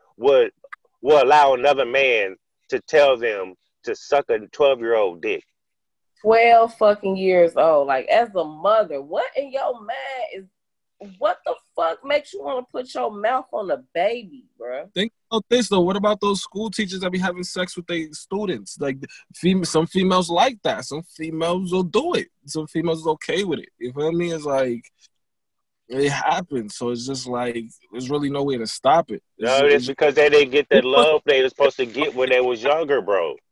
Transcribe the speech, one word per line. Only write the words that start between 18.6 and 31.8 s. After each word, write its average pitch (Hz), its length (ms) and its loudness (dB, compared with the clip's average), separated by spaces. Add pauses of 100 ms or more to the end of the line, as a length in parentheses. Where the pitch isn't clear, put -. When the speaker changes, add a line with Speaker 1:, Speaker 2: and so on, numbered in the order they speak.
Speaker 3:
Like, 139 200 -6 (360)
fem-, 185 300 0
some 160 220 0
females 185 420 0
like 214 320 0
that. - 240 -4
Some 151 160 -10
females 165 720 -6
will 185 80 0
do 247 320 -2
it. - 140 -4 (180)
Some 151 220 -8
females 165 320 -4
is 160 80 -6
okay 156 360 -4
with 160 180 -4
it. - 80 -20 (100)
You 123 140 -8
feel 151 180 -4
me? 170 200 -4
It's 156 140 -8
like, 131 400 -2 (1000)
it 139 240 -2
happens. 143 640 -4
So 120 140 -6
it's 120 180 -8
just 127 180 -8
like, 120 400 -6 (260)
there's 123 200 -10
really 143 180 -2
no 143 140 -4
way 135 160 -2
to 110 80 -6
stop - 420 2
it. 104 140 -10 (160)
It's 127 200 2
Speaker 1:
No, - 20 4
Speaker 3:
ju-, 143 40 6
Speaker 1:
it's 143 120 6
Speaker 3:
it's 127 100 -4
Speaker 1:
because 139 260 2
they 147 160 6
didn't 143 220 6
get 139 180 0
the 139 80 6
Speaker 3:
it 127 60 6
was 127 100 -2
Speaker 1:
love 147 320 4
they 139 160 4
were 131 80 0
supposed 139 280 0
to 127 100 -2